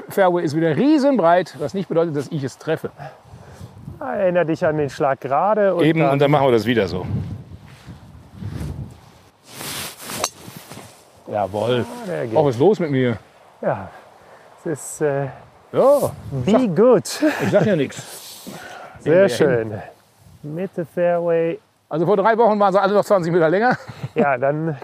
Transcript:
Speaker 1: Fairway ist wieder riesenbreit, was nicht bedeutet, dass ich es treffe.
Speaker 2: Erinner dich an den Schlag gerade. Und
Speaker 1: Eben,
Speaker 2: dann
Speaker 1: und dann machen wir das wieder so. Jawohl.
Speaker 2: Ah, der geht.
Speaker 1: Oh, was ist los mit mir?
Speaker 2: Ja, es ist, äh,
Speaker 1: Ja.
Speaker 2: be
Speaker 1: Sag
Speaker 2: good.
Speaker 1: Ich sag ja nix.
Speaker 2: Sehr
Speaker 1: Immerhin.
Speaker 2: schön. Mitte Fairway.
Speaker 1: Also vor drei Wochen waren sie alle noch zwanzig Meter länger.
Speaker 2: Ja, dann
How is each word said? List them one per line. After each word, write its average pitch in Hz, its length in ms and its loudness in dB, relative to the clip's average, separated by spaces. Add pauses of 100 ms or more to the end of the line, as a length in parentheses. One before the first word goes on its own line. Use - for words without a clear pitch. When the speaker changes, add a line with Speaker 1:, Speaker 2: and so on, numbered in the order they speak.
Speaker 1:
Fairway 180 340 2
ist 147 120 -2
wieder 160 200 2
riesenbreit, 220 840 2
was 143 140 -6
nicht 190 160 -6
bedeutet, 165 260 0
dass 143 160 -4
ich 147 120 -4
es 147 140 -8
treffe. 156 320 -6 (1080)
Speaker 2:
Erinner 196 460 0
dich 160 200 -2
an 156 120 0
den 143 120 -2
Schlag 135 320 -2
gerade. 190 540 0
Und 170 80 2
Speaker 1:
Eben, 160 180 2
Speaker 2:
dann 139 100 2
Speaker 1:
und 139 100 2
dann 143 100 4
machen 139 160 4
wir 127 40 4
das 110 140 4
wieder 110 220 2
so. 90 180 -6 (4000)
Jawohl. 107 540 0
Speaker 2:
Ah, - 220 -12
der 147 200 -6
geht. 110 100 -4
Speaker 1:
Oh, 151 80 4
was 127 100 0
ist 117 60 -8
los 196 180 4
mit 160 120 -2
mir? 127 260 0 (440)
Speaker 2:
Ja, 104 280 -4 (680)
es 160 200 -8
ist, - 220 -10
äh, 139 240 -2 (480)
Speaker 1:
Ja. 233 380 4 (340)
Speaker 2:
be 190 60 2
Speaker 1:
Sag 233 240 2
Speaker 2:
good. 226 480 4 (200)
Speaker 1:
Ich 113 80 0
sag 208 140 4
ja 208 100 2
nix. - 720 -8 (500)
Speaker 2:
Sehr 147 140 0 (120)
Speaker 1:
Immerhin. 190 120 4
Speaker 2:
schön. 117 360 2 (680)
Mitte 165 420 -8
Fairway. 170 720 0 (300)
Speaker 1:
Also 160 160 0
vor 202 120 2
drei 208 200 4
Wochen 214 220 4
waren 202 140 4
sie 196 80 4
alle 196 120 2
noch 202 120 4
zwanzig 175 260 2
Meter 160 180 4
länger. 214 280 2 (380)
Speaker 2:
Ja, 143 220 2
dann 147 460 -2